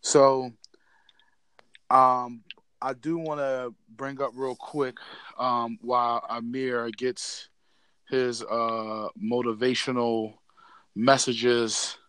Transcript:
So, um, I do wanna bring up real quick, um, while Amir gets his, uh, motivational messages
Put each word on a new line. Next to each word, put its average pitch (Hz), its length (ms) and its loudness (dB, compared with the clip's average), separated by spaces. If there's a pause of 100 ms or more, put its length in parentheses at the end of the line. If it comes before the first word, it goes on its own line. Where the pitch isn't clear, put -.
So, 135 500 4 (1400)
um, 127 540 4 (380)
I 131 120 -4
do 147 240 -6
wanna 139 520 -4 (200)
bring 135 320 -8
up 127 120 -2
real 127 220 -4
quick, 131 420 -4 (400)
um, 120 440 0
while 120 480 0
Amir 120 640 -4
gets - 580 -6 (580)
his, 123 340 0
uh, 110 680 -4 (120)
motivational 117 1120 0 (600)
messages 120 1000 2 (120)